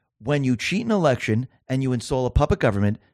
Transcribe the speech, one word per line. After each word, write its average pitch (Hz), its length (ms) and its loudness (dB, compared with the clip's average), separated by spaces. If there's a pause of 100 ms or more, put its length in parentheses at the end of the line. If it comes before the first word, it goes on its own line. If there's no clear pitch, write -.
(180)
when 139 260 -2
you 127 120 0
cheat 202 300 -4
an 220 60 0
election 131 560 0 (200)
and 131 140 -2
you 131 100 -2
install 127 340 -2
a 120 40 -4
puppet 147 300 2
government, 104 380 2 (160)